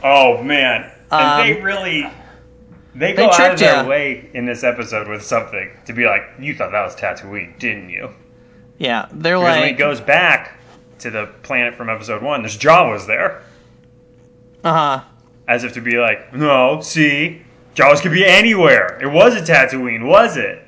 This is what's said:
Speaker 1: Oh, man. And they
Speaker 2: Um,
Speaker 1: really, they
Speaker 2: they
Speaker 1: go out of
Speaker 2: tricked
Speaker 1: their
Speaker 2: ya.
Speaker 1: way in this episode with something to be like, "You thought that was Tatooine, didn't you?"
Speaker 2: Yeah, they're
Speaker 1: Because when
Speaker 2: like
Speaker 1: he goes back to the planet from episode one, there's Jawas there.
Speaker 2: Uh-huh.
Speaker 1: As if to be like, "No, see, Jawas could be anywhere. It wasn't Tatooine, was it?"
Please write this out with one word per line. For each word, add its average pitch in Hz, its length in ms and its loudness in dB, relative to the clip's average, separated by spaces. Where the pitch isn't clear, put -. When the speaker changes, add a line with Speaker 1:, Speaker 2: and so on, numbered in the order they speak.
Speaker 1:
Oh, 135 400 4
man. 135 480 -2
And 147 400 2
they 208 100 -2
Speaker 2:
Um, 190 40 -14
Speaker 1:
really, 185 380 -6
they 151 180 -4
Speaker 2:
they - 0 -
Speaker 1:
go 190 120 2
out 208 40 6
of 175 80 6
Speaker 2:
tricked 180 220 4
Speaker 1:
their 143 240 4
Speaker 2:
ya. 123 40 -6
Speaker 1:
way 139 460 -4
in 123 120 -8
this 120 180 -6
episode 113 440 -4
with 104 160 -10
something 107 460 -6
to 117 80 -14
be 120 120 -2
like, 104 180 0
"You 135 160 -10
thought 92 160 -6
that 104 120 -2
was 90 120 -8
Tatooine, 98 640 -10
didn't 104 320 -8
you?" 117 180 -12
Speaker 2:
Yeah, 120 320 -2
they're 165 260 -2
Speaker 1:
Because 180 60 0
when 165 180 2
Speaker 2:
like 143 100 0
Speaker 1:
he 123 60 -8
goes 143 240 -2
back 156 560 0
to 120 120 -12
the 107 160 -8
planet 120 320 -4
from 117 140 -12
episode 107 340 -8
one, 139 180 -4
there's 107 160 -10
Jawas 131 480 2
there. 113 380 -4
Speaker 2:
Uh-huh. 151 380 0
Speaker 1:
As 120 160 -2
if 120 100 -10
to 123 80 -12
be 117 160 -2
like, 113 360 -2
"No, 139 480 2
see, 151 640 -2
Jawas 143 260 4
could 175 100 -2
be 180 140 2
anywhere. 180 720 4
It 139 120 -6
wasn't 196 340 4
Tatooine, 131 640 0
was 202 280 4
it?" 104 320 -8